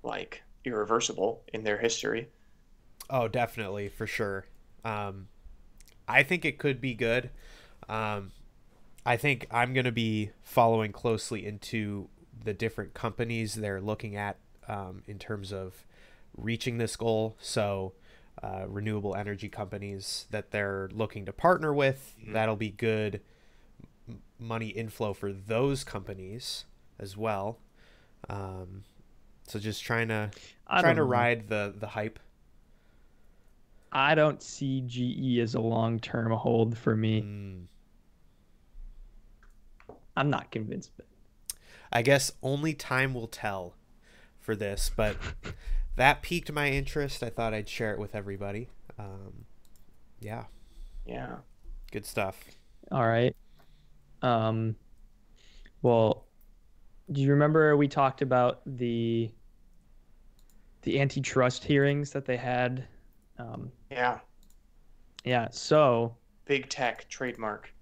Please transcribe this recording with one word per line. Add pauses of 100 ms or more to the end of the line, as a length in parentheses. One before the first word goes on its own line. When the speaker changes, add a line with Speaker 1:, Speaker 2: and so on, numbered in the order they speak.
Speaker 1:
like, (240)
irreversible (100)
in
their
history. (840)
Speaker 2:
Oh,
definitely,
for
sure. (400)
Um, (800)
I
think
it
could
be
good. (580)
Um, (760)
I
think
I'm
gonna
be (120)
following
closely
into (340)
the
different
companies
they're
looking
at, (300)
um,
in
terms
of (520)
reaching
this
goal.
So, (500)
uh,
renewable
energy
companies
that
they're
looking
to
partner
with,
Speaker 1:
Mm-hmm.
Speaker 2:
that'll
be
good. (880)
M-, (180)
money
inflow
for
those
companies (340)
as
well. (680)
Um, (640)
so
just
trying
to, (360)
Speaker 3:
I
Speaker 2:
trying
to
Speaker 3:
don't
know.
Speaker 2:
ride
the,
the
hype. (1700)
Speaker 3:
I
don't
see
G
E
as
a
long-term
hold
for
me.
Speaker 2:
Mm. (2500)
Speaker 3:
I'm
not
convinced,
but (840)
Speaker 2:
I
guess (120)
only
time
will
tell (640)
for
this,
but (400)
Speaker 3:
<laughs>
Speaker 2:
that
piqued
my
interest.
I
thought
I'd
share
it
with
everybody. (280)
Um, (760)
yeah. (600)
Speaker 1:
Yeah. (540)
Speaker 2:
Good
stuff. (480)
Speaker 3:
All
right. (840)
Um, (1080)
well, (840)
do
you
remember
we
talked
about
the, (1500)
the
antitrust
hearings
that
they
had? (520)
Um, (180)
Speaker 1:
Yeah. (1040)
Speaker 3:
yeah,
so (280)
Speaker 1:
Big
tech
trademark.